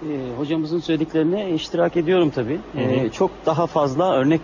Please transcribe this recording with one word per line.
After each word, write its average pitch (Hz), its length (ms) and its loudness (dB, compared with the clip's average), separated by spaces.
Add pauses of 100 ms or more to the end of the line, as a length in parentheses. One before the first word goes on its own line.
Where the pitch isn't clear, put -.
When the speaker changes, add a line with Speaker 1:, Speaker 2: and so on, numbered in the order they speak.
Speaker 1:
E, 131 360 -6
hocamızın 156 420 -2
söylediklerine 160 680 0
iştirak 170 460 0
ediyorum 175 340 4
tabii. 131 280 -2 (140)
Speaker 2:
Hı 151 60 -6
hı. 131 40 -2
Speaker 1:
E, 131 280 2
çok 185 200 0 (160)
daha 160 200 2
fazla 156 480 2
örnek 147 300 4